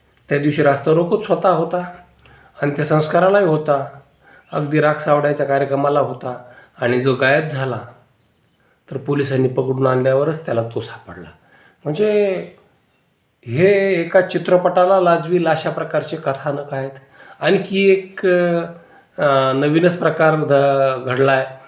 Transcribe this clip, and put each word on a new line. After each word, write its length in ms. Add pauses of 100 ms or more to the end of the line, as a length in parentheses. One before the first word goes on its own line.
(280)
त्या 100
दिवशी 240
रास्ता 300
रोकोच 340
स्वतः 220
होता 360 (760)
आणि 80
त्या 140
संस्कारालाही 600
होता, 520 (540)
अगदी 280
राख 140
सावडायच्या 520
कार्यक्रमाला 540
होता 420 (380)
आणि 200
जो 140
गायब 340
झाला, 320 (1120)
तर 60
पोलिसांनी 520
पकडून 380
आणल्यावरच 600
त्याला 160 (120)
तो 60
सापडला. 480 (560)
म्हणजे 500 (1120)
हे 540
एका 200
चित्रपटाला 800
लाजवील 460
अशा 240
प्रकारचे 460
कथानक 580
आहेत. 160 (500)
आणखी 500
एक, 360 (920)
अ, 340
नवीनच 460
प्रकार 360
ध-, 720
घडला 260
आहे. 140 (220)